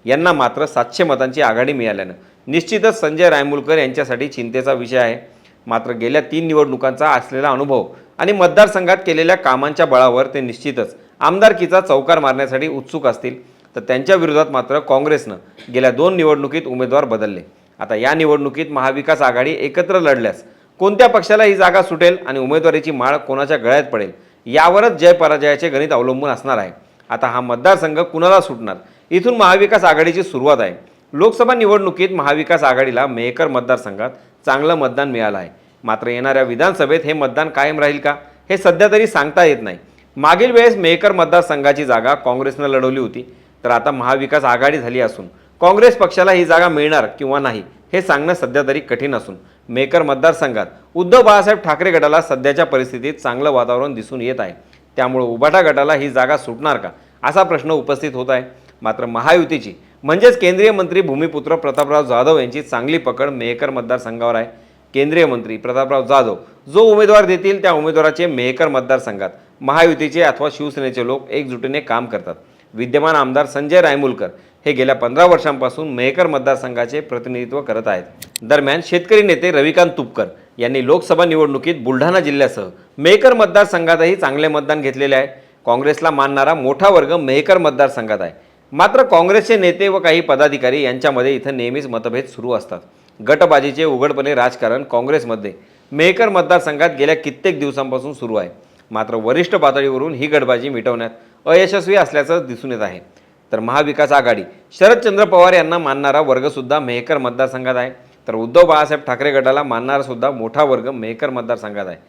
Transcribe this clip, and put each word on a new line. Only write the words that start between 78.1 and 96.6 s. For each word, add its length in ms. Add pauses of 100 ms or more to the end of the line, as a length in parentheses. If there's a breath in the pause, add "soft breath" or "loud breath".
दरम्यान 420
शेतकरी 380
नेते 300
रविकांत 440
तुपकर 300 (320 soft breath)
यांनी 280
लोकसभा 380
निवडणुकीत 560
बुलढाणा 400
जिल्ह्यासह 480 (300 soft breath)
मेहकर 360
मतदारसंघातही 800
चांगले 320
मतदान 340
घेतलेले 340
आहे. 100 (400 soft breath)
काँग्रेसला 440
मानणारा 440
मोठा 340
वर्ग 260
मेहकर 440
मतदारसंघात 640
आहे. 120 (400 soft breath)
मात्र 320
काँग्रेसचे 520
नेते 320
व 100
काही 220
पदाधिकारी 640
यांच्यामध्ये 520
इथं 220
नेहमीच 300
मतभेद 400
सुरू 260
असतात. 280 (400 soft breath)
गटबाजीचे 640
उघडपणे 500
राजकारण 480
काँग्रेसमध्ये 680 (400 soft breath)
मेहकर 360
मतदारसंघात 680